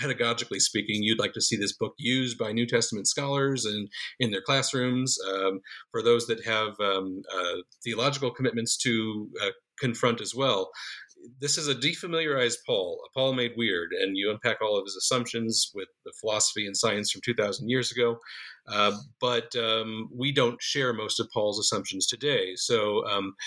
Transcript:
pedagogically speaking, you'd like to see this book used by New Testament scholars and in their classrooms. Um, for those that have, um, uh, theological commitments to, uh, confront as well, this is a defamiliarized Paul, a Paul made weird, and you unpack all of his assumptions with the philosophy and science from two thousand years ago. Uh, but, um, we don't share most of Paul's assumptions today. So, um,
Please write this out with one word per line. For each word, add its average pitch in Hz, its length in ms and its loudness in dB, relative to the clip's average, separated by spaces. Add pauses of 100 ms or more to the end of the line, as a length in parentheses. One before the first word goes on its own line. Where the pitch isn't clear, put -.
pedagogically 117 600 -2
speaking, 104 420 2
you'd 110 180 4
like 104 120 2
to 110 80 -4
see - 160 2
this 98 200 0
book 107 220 -2
used 123 400 0
by 107 140 0
New 117 140 2
Testament 113 420 2
scholars 139 560 0
and 104 240 -2 (320)
in 120 100 2
their 95 120 -2
classrooms. 131 760 2 (100)
Um, 95 320 0 (300)
for 113 120 -2
those 117 260 6
that 113 160 -2
have, 110 340 0
um, 95 440 0 (100)
uh, 90 300 -2 (200)
theological 127 480 0
commitments 117 480 0
to, 110 500 0 (140)
uh, 101 80 0 (280)
confront 117 420 0
as 101 140 -8
well, 113 380 0 (680)
this 143 160 -2
is 151 120 -4
a 135 60 2
defamiliarized 151 840 0 (100)
Paul, 90 400 0
a - 100 -10
Paul 131 160 2
made 123 240 0
weird, 90 360 0
and 95 240 0
you 98 120 0
unpack 107 320 0
all 107 160 2
of 98 80 0
his 98 120 -10
assumptions 117 760 0
with 95 140 -8 (180)
the - 160 -16
philosophy 107 460 0
and 101 100 -6
science 104 360 0
from 95 120 -6
two 120 100 0
thousand 104 340 -2
years 127 240 0
ago. 117 260 2 (500)
Uh, 104 240 4 (280)
but, 123 340 0
um, 110 580 -2
we 127 200 -2
don't 120 280 4
share 131 320 0
most 107 280 -2
of 110 120 -2
Paul's 107 280 0
assumptions 95 480 -2
today. 117 480 0
So, 107 500 2
um, 98 280 -2 (120)